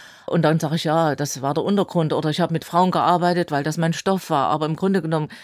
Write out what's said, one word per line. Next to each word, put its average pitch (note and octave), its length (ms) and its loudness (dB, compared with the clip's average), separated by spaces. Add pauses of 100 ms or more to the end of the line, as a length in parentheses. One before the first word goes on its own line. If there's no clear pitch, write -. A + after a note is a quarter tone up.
(240)
Und E3 180 0
dann D#3 180 4
sag D3+ 120 -4
ich, E3 120 -2
ja, D#3+ 320 2
das C#3+ 260 -6
war C#3 100 0
der D#3 120 -2
Untergrund F3 480 0
oder D3+ 180 0
ich D3+ 100 -2
hab E3 120 0
mit D#3+ 120 -4
Frauen F3+ 280 2
gearbeitet, F3 580 2
weil C#3 140 0
das D#3 120 -4
mein E3 160 0
Stoff F#3+ 380 -2
war. C#3 200 2
Aber D3+ 160 0
im D3+ 100 -2
Grunde F#3+ 260 0
genommen, D#3+ 260 -2 (160)